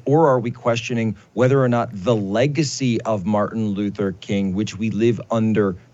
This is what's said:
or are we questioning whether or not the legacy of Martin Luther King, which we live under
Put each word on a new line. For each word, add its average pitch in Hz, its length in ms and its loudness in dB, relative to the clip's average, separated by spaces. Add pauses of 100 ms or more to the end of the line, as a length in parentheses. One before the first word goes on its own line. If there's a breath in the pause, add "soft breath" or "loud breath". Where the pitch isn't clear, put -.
or 151 220 4
are 127 120 4
we 117 100 -4
questioning 117 680 -2 (180 loud breath)
whether 127 280 4
or 127 60 2
not 120 240 0
the 104 240 0
legacy 123 840 0
of 104 240 -4
Martin 107 440 -2
Luther 101 420 -2
King, 98 420 -2
which 107 240 -4
we 110 100 -2
live 110 320 2 (100)
under 107 460 2 (180 loud breath)